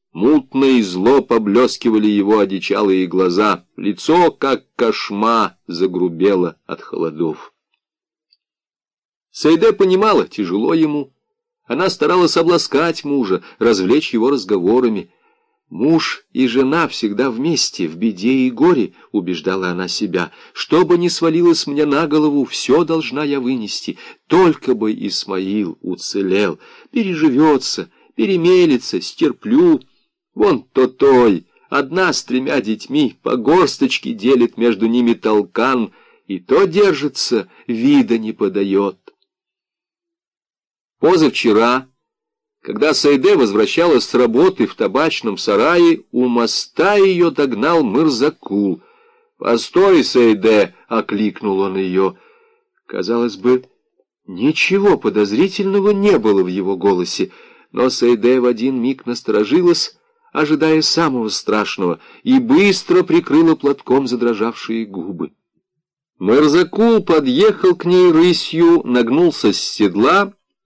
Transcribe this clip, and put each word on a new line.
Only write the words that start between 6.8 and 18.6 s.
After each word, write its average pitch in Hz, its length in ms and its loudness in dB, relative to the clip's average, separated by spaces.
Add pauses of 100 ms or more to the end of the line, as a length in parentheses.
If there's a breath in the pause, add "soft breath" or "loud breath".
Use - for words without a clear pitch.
холодов. 80 680 -8 (1800)
Саиде 165 420 2
понимала, 190 540 2
тяжело 107 460 -4
ему. 147 400 -2 (520)
Она 165 240 -4
старалась 170 460 0
обласкать 165 720 0
мужа, 117 360 -2 (160 loud breath)
развлечь 113 560 0
его 120 180 0
разговорами. 104 800 -2 (580)
"Муж 156 640 -2
и 127 140 0
жена 135 400 0
всегда 110 420 -4
вместе, 120 580 -4
в 80 80 -10
беде 104 380 -2
и 131 160 0
горе", 127 440 0 (180 soft breath)